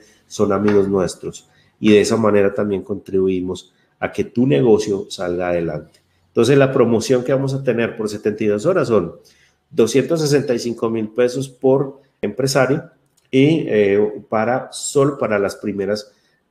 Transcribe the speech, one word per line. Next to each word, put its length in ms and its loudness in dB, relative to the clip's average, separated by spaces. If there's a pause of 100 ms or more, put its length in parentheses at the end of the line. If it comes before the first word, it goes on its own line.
(260)
son 260 -2
amigos 360 2
nuestros". 600 -4 (300)
Y 140 4
de 80 8
esa 160 0
manera 380 2
también 280 -2
contribuimos 920 -4 (260)
a 120 -4
que 120 -4
tu 220 -2
negocio 640 2
salga 400 -4
adelante. 520 -4 (280)
Entonces, 300 4
la 120 4
promoción 540 2
que 80 -2
vamos 220 -2
a 80 -6
tener 340 -2
por 140 -4
setenta 340 -4
y 20 0
dos 200 0
horas 220 0
son 280 0 (540)
doscientos 500 2
sesenta 320 0
y 60 0
cinco 320 -4
mil 180 -4
pesos 400 -2
por 540 0 (180)
empresario 720 -2 (400)
y, 360 2
eh, 640 0
para, 420 -2
solo 460 -2
para 220 -2
las 180 -2
primeras 560 -6 (380)